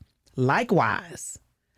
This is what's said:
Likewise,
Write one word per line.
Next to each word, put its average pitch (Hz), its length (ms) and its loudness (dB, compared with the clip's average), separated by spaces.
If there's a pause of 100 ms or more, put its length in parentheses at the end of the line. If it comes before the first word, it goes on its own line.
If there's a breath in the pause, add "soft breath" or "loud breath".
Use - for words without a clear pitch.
(360)
Likewise, 147 1040 0 (380 soft breath)